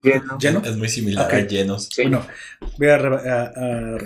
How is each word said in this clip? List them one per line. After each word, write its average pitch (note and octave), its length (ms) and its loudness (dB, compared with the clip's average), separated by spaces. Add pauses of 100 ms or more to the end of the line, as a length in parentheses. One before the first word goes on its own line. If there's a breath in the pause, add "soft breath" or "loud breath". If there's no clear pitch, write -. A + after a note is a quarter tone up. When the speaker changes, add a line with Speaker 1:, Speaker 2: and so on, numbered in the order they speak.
Speaker 1:
Lleno. C3+ 380 2
Speaker 2:
¿Lleno? D3+ 260 2
Speaker 3:
Es A2+ 100 -2
muy A2 140 -2
similar G#2 380 0
Speaker 2:
Ok. - 60 0
Speaker 3:
a G#2 140 4
Llenos. G2 440 -2
Speaker 1:
Sí. B2 100 -2
Speaker 2:
Bueno, B2 240 2 (540 loud breath)
voy C#3+ 80 4
a D3 100 8
reba-, C3+ 240 0
a, B2 240 -2
a, A#2 600 -4